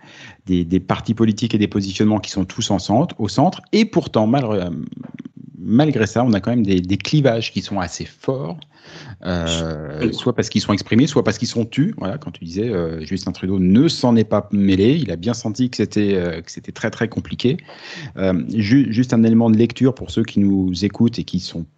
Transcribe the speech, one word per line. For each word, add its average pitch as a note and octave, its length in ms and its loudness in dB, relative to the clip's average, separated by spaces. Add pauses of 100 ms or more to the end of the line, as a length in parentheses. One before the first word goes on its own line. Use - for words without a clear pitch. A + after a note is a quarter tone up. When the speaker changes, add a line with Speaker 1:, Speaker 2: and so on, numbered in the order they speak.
(460)
Speaker 1:
des, F2+ 180 2
des F2 160 2
partis G#2+ 360 -2
politiques A2 400 0
et G#2 40 0
des G2+ 80 2
positionnements G#2 520 0
qui - 100 -10
sont F#2+ 160 -4
tous - 240 -8
en G2+ 80 0
centre, A#2+ 420 -2
au G#2+ 80 -4
centre, - 340 0 (100)
et G#3+ 140 4
pourtant, A#2+ 420 0
mal, A#2+ 180 2
euh, G2 240 -2 (920)
malgré A2 480 2
ça, A#2+ 160 0
on A#2+ 100 4
a G2 60 2
quand A#2 120 -2
même A#2+ 140 2
des, F#2 160 2
des F#2+ 160 -2
clivages B2 540 2
qui G2 100 -4
sont G2+ 180 -6
assez E2 260 -6
forts, C#3 520 -8 (680)
euh, E2 760 -4
Speaker 2:
Oui. - 120 0
Speaker 1:
soit B2 200 -2
parce - 160 -2
qu'ils G#2 120 0
sont G#2 120 0
exprimés, A2 340 2
soit B2+ 160 0
parce B2 140 0
qu'ils A#2+ 100 -4
sont A2+ 180 -2
tus. D#3 320 0
Voilà, F#2+ 200 -6
quand F2 140 -12
tu - 140 -16
disais, G2 240 -4
euh, E2 360 -2
Justin F2+ 260 -6
Trudeau F#2+ 280 -2
ne G2+ 280 6
s'en A#2+ 280 2
est A2 80 6
pas G#2 280 0
mêlé, G2+ 440 4
il A#2+ 160 -2
a E2+ 40 -4
bien G2 180 -2
senti A#2+ 360 -2
que - 80 -8
c'était, G2+ 380 0
euh, F2 260 -2
que - 100 -18
c'était - 200 -14
très, - 180 -6
très A2 200 -4
compliqué. A#2+ 480 -2 (600)
Euh, F#2 240 0 (140)
ju-, A2+ 360 4
juste B2 220 0
un A2+ 100 4
élément A2+ 260 6
de A2 80 6
lecture A#2+ 360 2
pour - 180 -12
ceux A2+ 120 0
qui A2+ 160 -2
nous F#2+ 460 2
écoutent A#2 340 0
et D#2+ 40 -6
qui - 160 -4
sont E2+ 260 -8 (120)